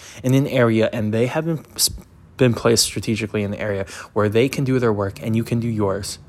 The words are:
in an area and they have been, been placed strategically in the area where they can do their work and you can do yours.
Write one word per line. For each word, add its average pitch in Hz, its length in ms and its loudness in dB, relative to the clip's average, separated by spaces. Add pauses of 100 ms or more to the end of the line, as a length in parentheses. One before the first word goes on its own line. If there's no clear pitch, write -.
(220)
in 127 120 4
an 135 120 4
area 113 460 4
and 107 220 -2
they 117 140 2
have 156 180 -4
been, 165 180 -4 (720)
been 127 160 4
placed 113 320 2
strategically 107 580 -4
in 101 100 -4
the - 80 -8
area 98 260 -4 (260)
where 107 160 2
they 113 220 4
can 143 140 -2
do 127 140 2
their 120 140 2
work 101 300 -4
and 113 120 -2
you 113 100 2
can 117 160 -2
do 117 80 -2
yours. 98 500 -2 (100)